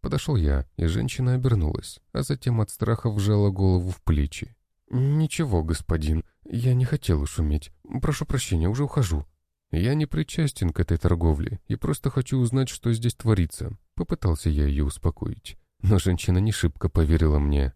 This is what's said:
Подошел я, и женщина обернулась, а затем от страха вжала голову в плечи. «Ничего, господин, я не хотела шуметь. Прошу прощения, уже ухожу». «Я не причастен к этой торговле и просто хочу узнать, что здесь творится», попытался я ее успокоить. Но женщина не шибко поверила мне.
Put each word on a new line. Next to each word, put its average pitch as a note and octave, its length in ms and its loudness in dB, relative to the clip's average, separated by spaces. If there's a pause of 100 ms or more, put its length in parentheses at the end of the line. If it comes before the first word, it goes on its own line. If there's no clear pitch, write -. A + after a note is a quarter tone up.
Подошел D3 360 -2
я, C#2+ 280 0 (120)
и E2 80 -2
женщина B2 500 -2
обернулась, A#2 640 -2 (140)
а B2+ 100 -2
затем A#2+ 380 -2
от G#2 80 -2
страха A2+ 400 -2
вжала G#2 400 2
голову F#2 420 2
в - 100 -10
плечи. - 540 -2 (340)
«Ничего, C#3 720 0
господин, D#2+ 640 0 (220)
я B2 280 0
не B2+ 120 2
хотела E2 420 0
шуметь. D2 440 -2 (300)
Прошу D3 240 -2
прощения, F2+ 440 0
уже C3 160 -2
ухожу». E2 400 -2 (460)
«Я G#2 220 0
не D3+ 140 0
причастен D3+ 640 -2
к - 80 -4
этой E2+ 180 0
торговле E2 680 2
и G#2+ 80 -2
просто - 340 -2
хочу C3 300 -2
узнать, B2+ 300 0
что - 220 -4
здесь A#2 220 0
творится», F#2 640 0 (160)
попытался - 560 -2
я D2+ 160 2
ее C#2+ 200 0
успокоить. - 720 -6 (260)
Но F#2+ 160 4
женщина F#2 400 0
не G#2+ 120 2
шибко - 380 -2
поверила D#2 480 4
мне. C#2+ 380 0